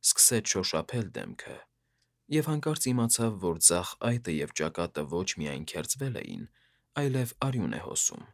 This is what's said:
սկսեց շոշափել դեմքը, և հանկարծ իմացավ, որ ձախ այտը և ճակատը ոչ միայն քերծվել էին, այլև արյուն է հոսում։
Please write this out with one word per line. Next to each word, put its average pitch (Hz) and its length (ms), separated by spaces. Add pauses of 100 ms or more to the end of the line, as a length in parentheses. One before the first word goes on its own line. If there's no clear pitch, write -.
սկսեց - 460
շոշափել 92 600
դեմքը, - 460 (720)
և 151 180
հանկարծ 156 380
իմացավ, 117 520
որ 87 240
ձախ 87 400
այտը 117 320
և 76 200
ճակատը 78 520
ոչ 85 280
միայն 73 320
քերծվել 127 520
էին, 50 300 (480)
այլև 131 440
արյուն 123 360
է - 60
հոսում։ - 520